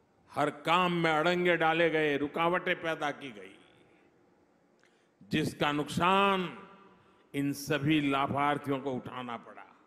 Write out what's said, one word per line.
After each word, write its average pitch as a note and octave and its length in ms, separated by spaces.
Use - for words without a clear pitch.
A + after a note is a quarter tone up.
हर D3 180
काम F3 420
में E3 200
अड़ंगे F3 460
डाले D#3+ 320
गए, D3+ 280
रुकावटें E3+ 640
पैदा D#3 300
की C3 200
गई, G2 240
जिसका D3 420
नुकसान F3 880
इन C#3 200
सभी D3 560
लाभार्थियों C#3 720
को C3+ 120
उठाना A#2+ 460
पड़ा। G2+ 280